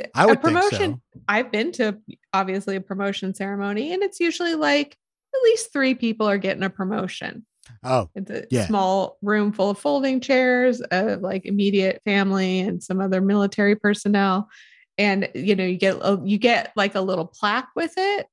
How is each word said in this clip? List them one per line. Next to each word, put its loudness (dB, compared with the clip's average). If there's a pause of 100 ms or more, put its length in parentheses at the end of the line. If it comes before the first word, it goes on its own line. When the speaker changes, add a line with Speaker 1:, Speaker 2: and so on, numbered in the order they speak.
(140)
Speaker 1:
I 4
Speaker 2:
a 6
Speaker 1:
would 4
think 4
so. 2
Speaker 2:
promotion, -2 (240)
I've 0
been -2
to, -2 (340)
obviously, -2
a -4
promotion -6
ceremony, -4
and -4
it's -4
usually, -2
like, 0 (380)
at 0
least 2
three 2
people -2
are 2
getting -2
a -2
promotion. -6 (380)
Speaker 1:
Oh, 0
Speaker 2:
It's -10
a -8
Speaker 1:
yeah. 2
Speaker 2:
small 0
room 2
full 0
of -4
folding 0
chairs, 2 (120)
uh, 0
like, -4
immediate 2
family 0
and -4
some -4
other 0
military 2
personnel. 2 (500)
And, 2
you 2
know, -2
you -2
get 2
a, 0
you 0
get, 2
like, 0
a 0
little -2
plaque -4
with -4
it, -2